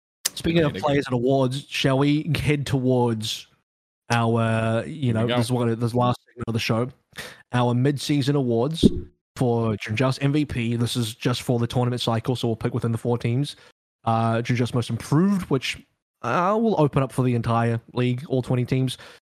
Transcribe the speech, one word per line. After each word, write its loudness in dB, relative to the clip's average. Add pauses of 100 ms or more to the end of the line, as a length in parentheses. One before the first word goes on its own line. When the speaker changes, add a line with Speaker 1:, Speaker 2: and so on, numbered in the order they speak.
(340)
Speaker 1:
speaking 2
of 2
Speaker 2:
Agreed. -8
Speaker 1:
players 2
and -6
awards, 0
shall 0
we 2
head 0
towards 0 (640)
our, 2
you -10
Speaker 3:
Here -10
we 2
Speaker 1:
know, 0
Speaker 3:
go. 0
Speaker 1:
this 2
is -2
what, 0
this -2
last 2
segment -12
of -2
the 0
show, 0 (640)
our 2
mid-season 2
awards 0 (500)
for 0
Dream -6
Just 0
M 2
V 2
P. -4
This -2
is -2
just -2
for 0
the 0
tournament 0
cycle, 0
so -2
we'll 0
pick -4
within -2
the -2
four -2
teams. -2 (500)
Uh, 2
Dream 0
Just 0
Most -2
Improved, 0
which, -2 (440)
uh, 0
will 2
open 4
up -4
for -2
the 2
entire 2 (140)
league, 0
all 0
twenty 0
teams. 0 (340)